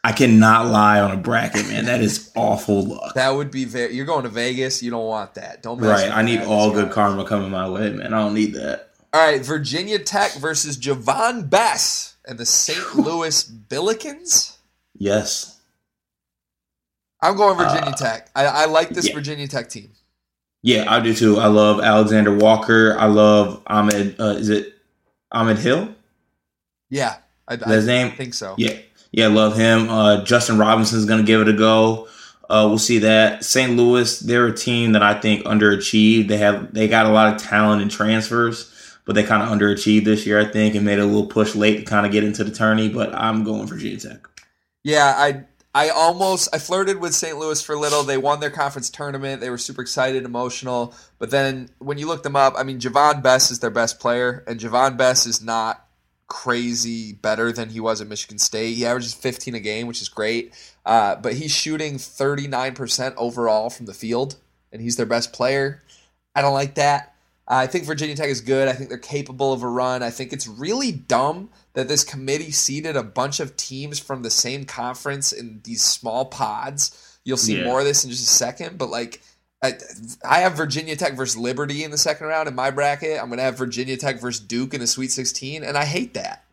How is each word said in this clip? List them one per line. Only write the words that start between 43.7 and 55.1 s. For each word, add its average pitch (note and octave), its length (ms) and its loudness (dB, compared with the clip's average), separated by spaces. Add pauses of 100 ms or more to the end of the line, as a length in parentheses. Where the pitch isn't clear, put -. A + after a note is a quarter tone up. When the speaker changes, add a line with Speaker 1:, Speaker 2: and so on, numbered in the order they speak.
Speaker 1:
Tech. - 300 -18 (560)
Speaker 2:
Yeah, C#3+ 320 4
I, C#3 280 0 (300)
I D3+ 160 4
almost, F3 640 2
I D#3+ 40 -4
flirted F#3+ 420 -2
with E3+ 140 -4
Saint D#3 240 -4
Louis D#3 220 -4
for D3+ 140 -6
a D3 40 -4
little. D3 260 0
They C3+ 120 -2
won C#3+ 240 0
their D3 100 -4
conference C#3+ 380 -4
tournament. C3+ 520 -8
They B2 100 -8
were A#2+ 80 -8
super C3 240 -10
excited, C3 420 -2
emotional. A#2+ 720 -6 (240)
But A2+ 120 -8
then C3+ 380 -2 (120)
when C#3+ 180 -8
you D3+ 80 -8
look D#3+ 160 -6
them C#3+ 140 -4
up, C3+ 200 4
I C3+ 60 -4
mean, C3+ 180 -8
Javon C#3+ 420 2
Bess B2+ 280 4
is A#2+ 80 -10
their A#2 120 -4
best A2+ 300 -2
player, B2 460 -2
and A#2 140 -10
Javon B2 360 0
Bess B2+ 300 2